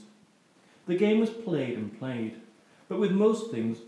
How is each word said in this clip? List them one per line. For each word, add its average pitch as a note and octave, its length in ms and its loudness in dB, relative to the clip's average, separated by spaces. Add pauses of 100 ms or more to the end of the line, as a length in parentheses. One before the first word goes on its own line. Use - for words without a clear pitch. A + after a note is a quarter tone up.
(880)
The F3 80 0
game G#3 240 4
was A3+ 100 2
played C3 480 -4
and G#2+ 220 -8
played, A#2 400 -6 (480)
but E3+ 120 -4
with G3 120 2
most G#3 400 2
things A2+ 360 -4